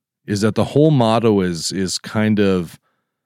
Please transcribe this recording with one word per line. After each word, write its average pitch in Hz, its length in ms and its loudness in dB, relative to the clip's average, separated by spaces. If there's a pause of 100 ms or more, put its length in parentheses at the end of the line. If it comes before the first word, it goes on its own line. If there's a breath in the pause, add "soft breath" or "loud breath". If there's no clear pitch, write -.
(260)
is 101 160 -4
that 107 120 0
the 107 100 0
whole 151 280 2
motto 113 500 2
is, 87 300 -4
is 92 260 -4
kind 107 420 -2
of, 92 400 -2 (460)